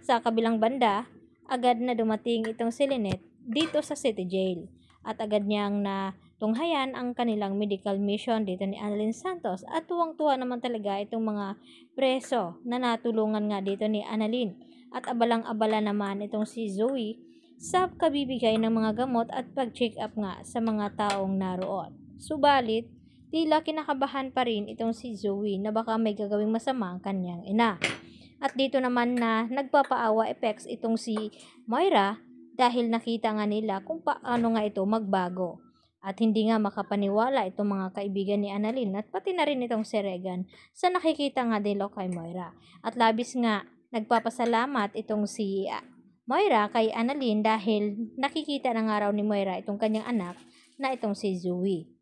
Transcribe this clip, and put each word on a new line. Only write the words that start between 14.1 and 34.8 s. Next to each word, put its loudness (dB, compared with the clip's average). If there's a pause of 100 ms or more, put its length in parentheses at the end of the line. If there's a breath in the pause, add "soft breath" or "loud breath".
At -8
abalang-abala 2
naman -2
itong -2
si -6
Zoe -2 (380 loud breath)
sa 0
kabibigay 2
ng 2
mga 2
gamot 0
at -6
pag-check -2
up -6
nga -4
sa -2
mga 0
taong 0
naroon. -4 (240)
Subalit, 4 (440 loud breath)
tila 4
kinakabahan -2
pa 2
rin 0
itong -2
si -8
Zoe 0
na -2
baka 0
may 2
gagawing 0
masama -2
ang -8
kanyang -4
ina. 2 (600 loud breath)
At -2
dito 2
naman 2
na 2
nagpapaawa 2
effects -4
itong -2
si -4 (320 loud breath)
Moira 2 (360)
dahil 2
nakita 0
nga 0
nila -2
kung -8
paano 0
nga 2
ito -2